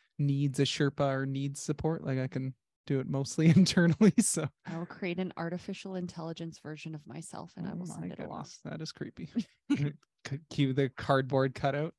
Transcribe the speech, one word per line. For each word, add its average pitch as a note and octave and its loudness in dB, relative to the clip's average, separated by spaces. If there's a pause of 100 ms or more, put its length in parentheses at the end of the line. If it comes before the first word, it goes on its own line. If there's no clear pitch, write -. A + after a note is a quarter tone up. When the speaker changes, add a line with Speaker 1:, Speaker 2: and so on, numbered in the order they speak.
(180)
Speaker 1:
needs C#3 2
a C#3 4
Sherpa C#3 2
or C3+ -2
needs C#3 -4
support. D#3 -4
Like, C3 0
I C3 0
can C3 -4 (320)
do C#3 2
it C#3 -4
mostly C#3+ 2
<laughs> E3 8
internally. F3 8
So D#3 0 (180)
Speaker 2:
I E3+ -6
will E3+ -6
create F3 -6
an F#3 -4
artificial F3+ -8
intelligence E3 -8
version D#3 -12
of D3+ -14
myself - -14
and F3 -8
I - -6
Speaker 1:
Oh - -8
Speaker 2:
will F3+ -8
Speaker 1:
my - -
Speaker 2:
send E3 -10
it - -12
along. - -10
Speaker 1:
goodness, - -20
that D#3+ -10
is D#3+ -10
creepy. - -12
Speaker 2:
<laughs> - -4
Speaker 1:
C-, C#3+ -2 (580)
cue C3+ 2
the C3+ 0
cardboard C3+ 0
cutout. D3 -2